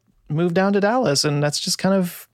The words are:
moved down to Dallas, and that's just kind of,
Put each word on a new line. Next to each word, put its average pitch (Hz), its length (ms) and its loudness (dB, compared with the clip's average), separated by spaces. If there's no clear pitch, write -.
moved 170 260 0
down 190 200 2
to 202 60 2
Dallas, 202 440 0
and 147 180 0
that's 147 160 -2
just - 200 -4
kind 190 160 2
of, 180 400 -2